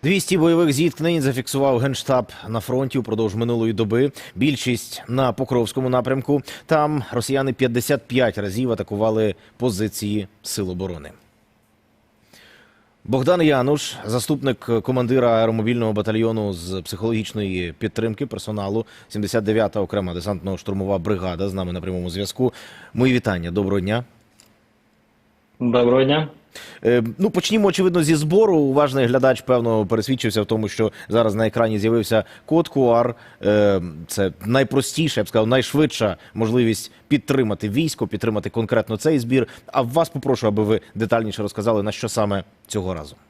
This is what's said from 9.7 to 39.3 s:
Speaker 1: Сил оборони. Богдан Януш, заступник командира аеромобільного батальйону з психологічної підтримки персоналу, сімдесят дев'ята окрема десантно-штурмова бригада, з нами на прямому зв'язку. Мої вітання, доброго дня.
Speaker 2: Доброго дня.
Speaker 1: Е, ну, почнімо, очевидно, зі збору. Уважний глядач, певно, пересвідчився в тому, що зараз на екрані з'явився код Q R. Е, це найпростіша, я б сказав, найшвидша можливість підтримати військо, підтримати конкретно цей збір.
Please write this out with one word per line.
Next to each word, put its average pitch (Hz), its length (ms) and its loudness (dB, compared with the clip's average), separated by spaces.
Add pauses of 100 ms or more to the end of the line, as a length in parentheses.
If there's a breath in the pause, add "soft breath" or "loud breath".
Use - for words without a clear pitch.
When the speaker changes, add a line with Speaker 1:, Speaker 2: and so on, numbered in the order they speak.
Speaker 1:
Сил 95 280 -6
оборони. 87 400 -8 (2000 soft breath)
Богдан 135 340 2
Януш, 143 520 2 (120)
заступник 123 640 -2 (120)
командира 127 460 2
аеромобільного 113 640 2
батальйону 110 600 0
з 90 300 -8
психологічної 101 960 -4
підтримки 113 480 -4
персоналу, 104 600 -6 (220 loud breath)
сімдесят 107 360 -2
дев'ята 107 360 0
окрема 92 340 -2
десантно-штурмова 95 840 -4
бригада, 90 500 -4
з 95 60 -6
нами 92 180 -4
на 90 80 -6
прямому 90 300 -6
зв'язку. 101 420 -2 (420 loud breath)
Мої 127 180 4
вітання, 90 380 0
доброго 98 300 0
дня. 107 240 -2 (1600)
Speaker 2:
Доброго 123 440 4
дня. 147 240 2 (560 loud breath)
Speaker 1:
Е, 120 180 6 (160)
ну, 190 120 2
почнімо, 202 380 2
очевидно, 180 340 2
зі 156 120 4
збору. 170 420 4
Уважний 139 500 4
глядач, 127 340 4
певно, 117 460 2
пересвідчився 110 560 0
в 98 40 -2
тому, 110 220 0
що 107 240 0 (160 loud breath)
зараз 110 260 2
на 110 120 2
екрані 110 320 0
з'явився 110 460 2 (220 loud breath)
код 160 280 2
Q 120 300 4
R. 120 100 -2 (300 loud breath)
Е, 101 380 4 (240)
це 98 260 -2 (140)
найпростіша, 131 720 0
я 104 40 0
б - 40 -8
сказав, 110 180 2
найшвидша 123 680 0 (180 loud breath)
можливість 113 580 0 (160 soft breath)
підтримати 123 600 0
військо, 127 380 -2
підтримати 107 440 -4
конкретно 113 460 -2
цей 156 220 0
збір. 120 300 0 (180 loud breath)